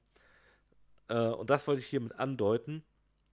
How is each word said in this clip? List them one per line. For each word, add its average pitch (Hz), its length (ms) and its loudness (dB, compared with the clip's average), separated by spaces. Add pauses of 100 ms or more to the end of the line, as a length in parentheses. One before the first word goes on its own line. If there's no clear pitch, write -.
(1080)
äh, 117 220 2
und 113 200 -4
das 143 180 2
wollte 143 120 2
ich 120 80 -10
hiermit 120 320 -4
andeuten, 127 640 0 (500)